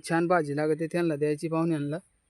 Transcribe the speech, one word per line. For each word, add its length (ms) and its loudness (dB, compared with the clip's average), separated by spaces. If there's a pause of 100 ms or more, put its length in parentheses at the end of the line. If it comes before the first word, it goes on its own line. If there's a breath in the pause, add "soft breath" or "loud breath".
छान 180 2
भाजी 300 2
लागते, 300 0
त्यांना 300 0
द्यायची 320 0
पाहुण्यांना. 480 0 (340)